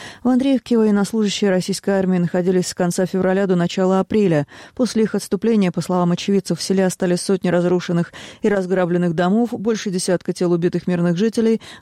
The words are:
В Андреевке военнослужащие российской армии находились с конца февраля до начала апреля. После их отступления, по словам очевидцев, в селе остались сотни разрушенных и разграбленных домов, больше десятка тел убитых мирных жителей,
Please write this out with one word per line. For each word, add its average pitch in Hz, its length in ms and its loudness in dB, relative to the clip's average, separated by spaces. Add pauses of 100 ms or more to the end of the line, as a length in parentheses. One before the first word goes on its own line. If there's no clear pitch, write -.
(220)
В 240 60 0
Андреевке 254 500 2
военнослужащие 208 720 0
российской 185 400 -2
армии 185 280 2
находились 180 500 0
с - 60 -10
конца 180 320 0
февраля 185 420 0
до 185 80 2
начала 185 420 2
апреля. 185 480 2 (300)
После 220 260 0
их 208 140 0
отступления, 202 560 0
по - 80 -4
словам 180 320 0
очевидцев, 185 480 -2
в - 20 -8
селе 190 240 0
остались 175 360 0
сотни 185 260 0
разрушенных 175 640 0 (300)
и 220 60 0
разграбленных 180 680 0
домов, 196 360 2
больше 214 400 -4
десятка 180 420 -2
тел 175 220 0
убитых 170 320 -2
мирных 175 300 0
жителей, 220 440 0 (220)